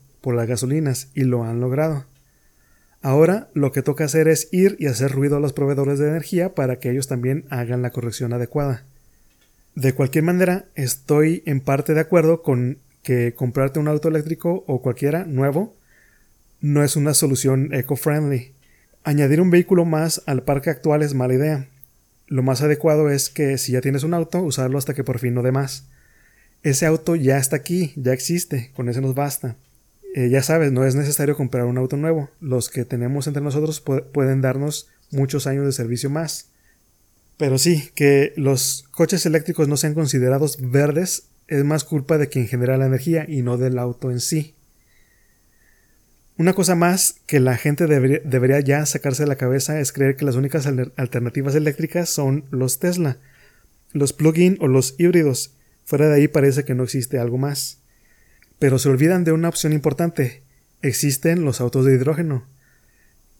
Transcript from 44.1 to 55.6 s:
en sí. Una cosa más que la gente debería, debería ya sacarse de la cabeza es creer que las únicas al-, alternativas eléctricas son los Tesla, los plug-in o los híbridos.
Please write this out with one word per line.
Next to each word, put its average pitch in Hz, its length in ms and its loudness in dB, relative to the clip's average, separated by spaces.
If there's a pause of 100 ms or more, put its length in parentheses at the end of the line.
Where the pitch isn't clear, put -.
en 123 100 -4
sí. 151 340 -4 (1800)
Una 175 160 4
cosa 185 220 2
más 175 420 2 (100)
que 143 140 2
la 127 160 2
gente 147 300 0
debería, 139 380 2
debería 131 360 2
ya 143 260 0
sacarse 143 360 -4
de 147 60 0
la 139 80 -2
cabeza 139 440 -2
es 131 120 -2
creer 139 240 0
que 147 80 -4
las 127 120 0
únicas 139 300 -2
al-, 127 300 -2
alternativas 131 580 -4
eléctricas 156 540 -2
son 139 420 -2
los 127 280 -2
Tesla, 175 400 -2 (720)
los 139 200 0
plug-in 170 480 4
o 156 80 2
los 131 300 2
híbridos. 170 560 2 (300)